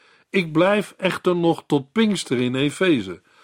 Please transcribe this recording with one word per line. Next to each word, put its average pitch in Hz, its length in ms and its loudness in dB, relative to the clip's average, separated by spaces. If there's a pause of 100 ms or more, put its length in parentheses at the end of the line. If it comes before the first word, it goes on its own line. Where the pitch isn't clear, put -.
(300)
"Ik 175 220 -2
blijf 190 460 2
echter 180 380 -2
nog 170 320 0
tot 143 240 -2
Pinkster 202 480 0
in 123 160 -2
Efeze, 135 640 0 (220)